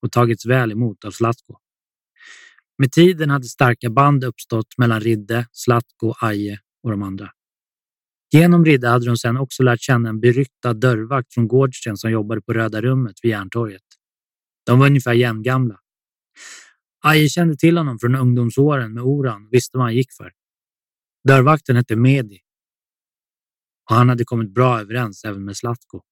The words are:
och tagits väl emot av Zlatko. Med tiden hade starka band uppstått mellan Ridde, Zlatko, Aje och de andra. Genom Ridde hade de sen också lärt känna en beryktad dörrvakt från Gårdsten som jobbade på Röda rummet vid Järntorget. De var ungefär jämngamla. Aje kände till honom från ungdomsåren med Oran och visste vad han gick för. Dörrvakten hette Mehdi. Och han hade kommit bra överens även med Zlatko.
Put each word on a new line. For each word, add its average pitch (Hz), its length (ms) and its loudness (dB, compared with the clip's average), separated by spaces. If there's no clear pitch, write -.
och 117 100 -6
tagits 117 340 0
väl 120 260 0
emot 107 320 -6
av 104 60 -12
Zlatko. - 480 -6
Med 135 140 0
tiden 160 380 4
hade 139 140 -2
starka 120 460 -2
band 139 340 2
uppstått - 540 -8
mellan 117 220 0
Ridde, 113 520 -4
Zlatko, 117 680 -4
Aje 104 400 -6
och 117 80 -6
de 101 120 -6
andra. 95 300 -12
Genom 170 320 6
Ridde 131 240 2
hade 120 180 2
de 120 100 0
sen 120 200 -2
också 131 260 -4
lärt 123 180 2
känna 117 280 0
en 110 120 -6
beryktad 120 540 0
dörrvakt 120 600 -4
från 117 140 0
Gårdsten 127 480 -2
som 113 140 -6
jobbade 110 320 -4
på 117 100 -8
Röda 110 300 -4
rummet 127 400 -2
vid 117 80 0
Järntorget. 104 520 -8
De 123 120 4
var 139 80 6
ungefär 139 260 2
jämngamla. 120 680 -2
Aje 151 280 4
kände 165 280 0
till 165 220 4
honom 135 200 -4
från 120 160 0
ungdomsåren 123 800 0
med 120 80 -10
Oran 127 440 -4
och 107 60 -10
visste 123 260 0
vad 127 80 0
han 113 80 -2
gick 127 180 -2
för. - 200 -20
Dörrvakten 135 480 4
hette 120 200 0
Mehdi. 120 440 0
Och 117 60 2
han 120 120 6
hade 120 160 0
kommit 113 300 -6
bra 123 260 2
överens 107 440 -10
även 98 200 -10
med 98 120 -12
Zlatko. - 560 -10